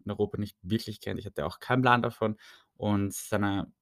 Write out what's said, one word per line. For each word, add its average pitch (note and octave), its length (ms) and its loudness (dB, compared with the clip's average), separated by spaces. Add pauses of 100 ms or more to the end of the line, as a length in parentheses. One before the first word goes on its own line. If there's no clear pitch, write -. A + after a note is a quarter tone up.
in G2+ 60 -6
Europa G2+ 280 -2
nicht G2+ 240 -4
wirklich G#2 380 -4
kennt. F#2+ 200 -6
Ich G2+ 60 -8
hatte D2 200 -4
auch - 140 -6
keinen B2+ 220 2
Plan B2 200 6
davon. A2 340 0 (400)
Und G2+ 320 2
es - 160 -8
ist - 100 -10
eine, G2+ 480 0